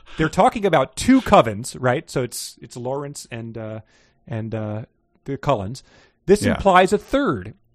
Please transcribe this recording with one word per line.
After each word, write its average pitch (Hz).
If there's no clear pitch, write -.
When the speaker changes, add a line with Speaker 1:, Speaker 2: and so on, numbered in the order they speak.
Speaker 1:
They're 156
talking 208
about 156
two 262
covens, 123
right? 131
So 139
it's, -
it's 143
Lawrence 139
and, 113
uh, 110
and, 110
uh, 107
the 139
Cullens. 117
This 196
Speaker 2:
Yeah. -
Speaker 1:
implies 185
a 208
third, 185